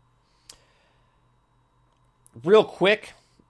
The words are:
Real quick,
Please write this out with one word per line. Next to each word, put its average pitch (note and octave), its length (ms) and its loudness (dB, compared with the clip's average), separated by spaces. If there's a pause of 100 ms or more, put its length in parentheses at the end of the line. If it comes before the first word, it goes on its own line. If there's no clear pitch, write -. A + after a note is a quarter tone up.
(2500)
Real G3+ 200 4
quick, - 500 -4 (360)